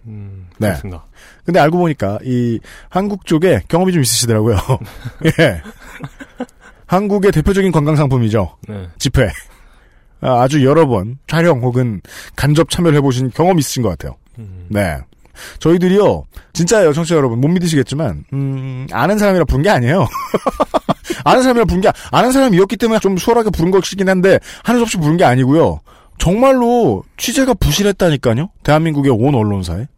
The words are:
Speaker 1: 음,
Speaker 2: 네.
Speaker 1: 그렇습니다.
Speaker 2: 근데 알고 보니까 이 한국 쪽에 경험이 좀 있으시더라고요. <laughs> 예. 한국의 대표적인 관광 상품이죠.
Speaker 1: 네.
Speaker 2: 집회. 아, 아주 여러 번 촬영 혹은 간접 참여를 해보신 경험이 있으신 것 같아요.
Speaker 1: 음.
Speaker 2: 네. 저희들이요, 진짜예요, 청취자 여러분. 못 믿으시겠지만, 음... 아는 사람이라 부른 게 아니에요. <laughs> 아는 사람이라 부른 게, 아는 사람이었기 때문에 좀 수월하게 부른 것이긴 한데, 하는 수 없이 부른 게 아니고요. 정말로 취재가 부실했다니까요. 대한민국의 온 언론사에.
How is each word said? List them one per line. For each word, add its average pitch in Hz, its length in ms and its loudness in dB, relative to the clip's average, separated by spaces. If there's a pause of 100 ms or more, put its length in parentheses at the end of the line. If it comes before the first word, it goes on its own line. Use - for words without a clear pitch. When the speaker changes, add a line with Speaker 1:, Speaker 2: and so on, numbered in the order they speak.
Speaker 1:
음, 98 400 -16 (100)
Speaker 2:
네. 107 120 -2
Speaker 1:
그렇습니다. 90 360 -8 (400)
Speaker 2:
근데 175 160 2
알고 156 160 2
보니까 139 480 -2
이 123 340 -2 (300)
한국 196 380 -4
쪽에 160 420 2
경험이 185 240 0
좀 175 80 2
있으시더라고요. 113 560 0 (400)
<laughs> - 420 -12
예. 113 220 0 (1300)
한국의 196 460 2
대표적인 190 400 0
관광 156 220 2
상품이죠. 117 640 0 (120)
Speaker 1:
네. 98 200 -14 (100)
Speaker 2:
집회. 131 300 0 (960)
아, 123 180 2
아주 135 240 2
여러 151 220 4
번 117 400 -4
촬영 165 340 0
혹은 120 400 -2 (360)
간접 147 340 2
참여를 165 260 2
해보신 131 360 0
경험이 175 260 2
있으신 131 240 -4
것 107 80 0
같아요. 71 260 -10 (220)
Speaker 1:
음. 92 320 -18
Speaker 2:
네. 98 260 -2 (600)
저희들이요, 175 640 2 (300)
진짜예요, 170 400 2
청취자 170 220 -2
여러분. 123 260 0
못 143 60 2
믿으시겠지만, 151 840 -2
음... 135 580 -8
아는 156 280 -2
사람이라 196 260 2
부른 131 180 0
게 180 60 2
아니에요. 151 380 2 (680)
<laughs> - 520 -6
아는 208 180 4
사람이라 240 240 2
부른 170 160 0
게, 196 100 2 (180)
아는 196 220 2
사람이었기 214 460 2
때문에 220 220 0
좀 196 180 0
수월하게 233 320 0
부른 165 200 0
것이긴 190 380 0
한데, 185 300 4 (260)
하는 240 140 2
수 233 60 2
없이 220 120 -4
부른 160 220 0
게 180 60 4
아니고요. 127 560 2 (380)
정말로 233 840 2 (120)
취재가 247 380 -2
부실했다니까요. 156 960 0 (120)
대한민국의 147 500 2
온 123 220 2
언론사에. 101 520 -2 (120)